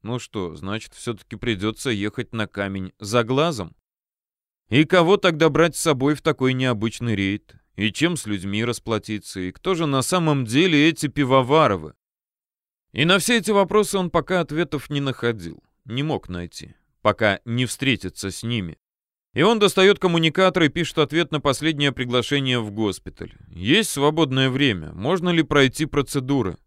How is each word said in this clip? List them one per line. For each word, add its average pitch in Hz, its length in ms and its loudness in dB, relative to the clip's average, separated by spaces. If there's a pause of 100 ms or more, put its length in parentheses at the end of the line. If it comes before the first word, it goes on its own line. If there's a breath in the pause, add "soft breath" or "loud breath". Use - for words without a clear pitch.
Ну 117 160 -6
что, 90 360 -8
значит, 98 380 -10
все-таки - 440 -12
придется 110 520 -4
ехать 104 440 -4
на 110 120 -4
камень 95 540 -6
за 110 240 0
глазом? 131 520 -2 (920)
И 135 140 4
кого 180 320 6
тогда 165 340 2
брать 156 280 2
с - 40 -8
собой 143 340 2
в - 60 -16
такой 131 320 0
необычный 117 640 -2
рейд? 98 400 -4 (200)
И 104 160 0
чем 165 260 -2
с - 80 -10
людьми 101 400 -4
расплатиться? 110 760 -6
И 90 120 -6
кто 185 240 -4
же 165 100 -2
на 135 160 0
самом 151 440 0
деле 151 440 4
эти 156 180 -4
пивоваровы? 127 840 2 (1000)
И 135 140 0
на 190 120 4
все 233 200 2
эти 214 140 0
вопросы 202 460 2
он 180 120 -2
пока 175 320 0
ответов 156 480 -4
не 147 100 -2
находил, 117 640 -4 (220)
не 127 180 -6
мог 143 260 -4
найти, - 460 -12 (260)
пока 104 440 2
не 120 200 -2
встретится 104 640 -4
с - 140 -10
ними. 104 340 -6 (560)
И 131 80 0
он 220 160 4
достает 196 400 4
коммуникатор 170 680 2
и 143 60 4
пишет 165 300 -4
ответ 151 320 0
на 151 80 -2
последнее 143 520 0
приглашение 127 680 -2
в 104 120 -6
госпиталь. 101 640 -6 (140)
Есть 131 420 0
свободное 139 640 0
время, 107 400 -2
можно 160 380 -2
ли 165 120 2
пройти 143 460 2
процедуры? 131 800 -2